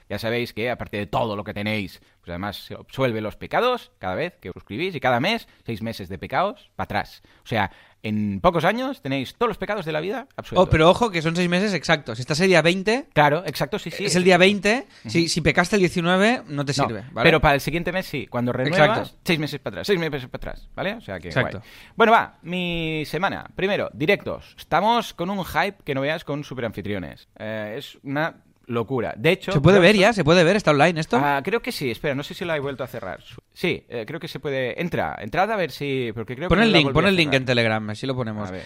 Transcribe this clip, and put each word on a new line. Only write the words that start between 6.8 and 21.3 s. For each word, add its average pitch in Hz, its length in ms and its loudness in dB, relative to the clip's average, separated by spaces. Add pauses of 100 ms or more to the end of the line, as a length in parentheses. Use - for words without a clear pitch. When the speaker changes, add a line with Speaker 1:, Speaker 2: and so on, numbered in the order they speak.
Speaker 1:
atrás. - 380 -6 (220)
O - 20 -20
sea, 104 240 0 (340)
en 104 360 -2
pocos 170 240 2
años 247 380 -2
tenéis 135 340 -6
todos 240 120 0
los 196 100 -6
pecados 196 260 -6
de 160 80 -6
la 151 80 -2
vida 226 260 -6 (100)
absueltos. 190 300 2
Speaker 2:
Oh, - 40 0
pero 160 200 6
ojo, 220 200 4
que 170 120 -2
son 165 140 0
seis 180 120 2
meses 185 260 0
exactos. 143 460 -2
Estás 143 200 -2
el 190 80 4
día 170 140 6
veinte. 190 500 2
Speaker 1:
Claro, 147 340 4
exacto, 160 340 -4
sí, 170 100 -10
sí. 190 140 -6
Speaker 2:
Es 180 120 0
el 185 80 4
día 180 140 8
veinte. 202 480 4 (160)
Speaker 1:
Ujú. - 80 -10
Speaker 2:
Si, 170 180 2
si 170 120 -2
pecaste 170 360 2
el 208 40 6
diecinueve, 185 680 2
no 143 160 -4
te 139 120 -2
Speaker 1:
No, 139 100 2
Speaker 2:
sirve, 107 260 -6
¿vale? 113 140 -2
Speaker 1:
pero 160 140 4
para 147 140 4
el 139 60 0
siguiente 170 320 -4
mes 185 140 -4
sí. 135 220 -8
Cuando 123 240 -2
renuevas, 147 360 2 (100)
Speaker 2:
Exacto. - 260 -10
Speaker 1:
seis 170 140 0
meses 147 220 -6
para 107 140 -10
atrás, 85 120 -8
seis 202 140 2
meses 143 280 -6
para - 80 -14 (140)
atrás, - 240 -16
¿vale? 185 200 -6
O 240 60 -16
sea 95 200 -10
que 87 80 -12
Speaker 2:
Exacto. 87 300 -2